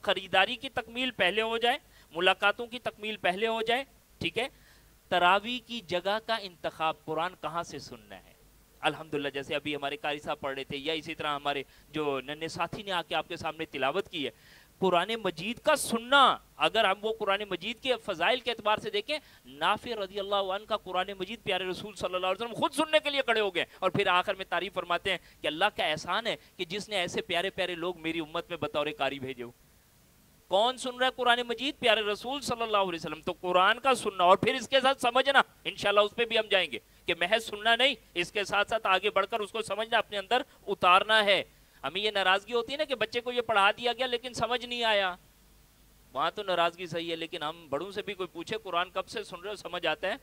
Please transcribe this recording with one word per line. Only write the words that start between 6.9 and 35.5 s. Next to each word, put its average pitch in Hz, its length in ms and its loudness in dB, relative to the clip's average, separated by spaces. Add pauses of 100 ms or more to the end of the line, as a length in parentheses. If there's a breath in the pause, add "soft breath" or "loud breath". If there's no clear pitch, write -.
कुरान 160 360 -4
कहाँ 165 220 -6
से 156 160 -12
सुनना 107 340 -18
है। - 200 -20 (480)
अल्हम्दुलिल्लाह, 147 500 -4
जैसे 139 220 -6
अभी 147 200 -4
हमारे 143 240 -6
कारी 147 200 -4
साहब 147 200 -6
पढ़ 135 160 -6
रहे 135 100 -8
थे, 143 140 -10
या 147 160 -4
इसी 156 200 -8
तरह 151 160 -4
हमारे 143 340 -4 (260 soft breath)
जो 147 300 -2
नन्हे 151 280 -8
साथी 175 340 -6
ने 196 100 -8
आके 170 220 -4
आपके 160 220 -4
सामने 160 300 -8
तिलावत 147 420 -2
की 151 160 -8
है, 117 80 -6 (480 loud breath)
कुरान 185 440 2
मजीद 185 360 -6
का 311 180 4
सुनना। 240 440 2 (380)
अगर 190 260 2
हम 196 160 2
वो 220 120 -2
कुरान 202 380 -2
मजीद 185 260 -6
के 254 180 0
फ़ज़ाइल 208 440 0
के 240 100 -6
एतबार 214 280 0
से 214 120 -8
देखें, 208 280 -4 (380 loud breath)
नाफे 208 380 -2
रज़ी 202 240 -6
अल्लाह 196 360 -2
अन्हु 208 120 -8
का 214 120 -2
कुरान 185 420 -4
मजीद 196 200 -8
प्यारे 185 280 -2
रसूल 196 260 -8
सल्लल्लाहु 185 400 -2
अलैहि 202 100 -8
वसल्लम - 160 -8
खुद 320 140 0
सुनने 311 260 4
के 294 100 -2
लिए 277 140 0
खड़े 226 160 2
हो 208 100 2
गए, 165 160 -2 (160 loud breath)
और 185 80 2
फिर 196 200 2
आखिर 180 260 4
में 190 120 -10
तारीफ 180 260 -2
फरमाते 175 360 -2
हैं 175 100 -2 (220 soft breath)
कि 160 60 0
अल्लाह 165 220 0
का 202 160 -4
एहसान 175 400 -2
है 180 120 -4 (200 soft breath)
कि 180 80 -4
जिसने 202 320 -6
ऐसे 175 260 -2
प्यारे 175 280 -2
प्यारे 180 240 -2
लोग 170 240 -6
मेरी 165 200 -2
उम्मत 160 300 -6
में 170 100 -6
बतौर 151 380 -2
कारी 139 220 -2
भेजे 127 220 -8
हो। 120 120 -12 (960)
कौन 226 260 4
सुन 247 220 -8
रहा 254 60 2
है 262 60 4
कुरान 247 320 2
मजीद? 240 320 -4
प्यारे 220 280 4
रसूल 226 380 -4
सल्लल्लाहु 220 460 0
अलैहि 170 100 -4
वसल्लम। 160 240 -8
तो 175 140 -6
कुरान 180 440 4
का 269 160 2
सुनना 190 300 0
और 185 120 10
फिर 247 200 2
इसके 262 240 2
साथ 269 220 4
समझना, 262 400 6 (240)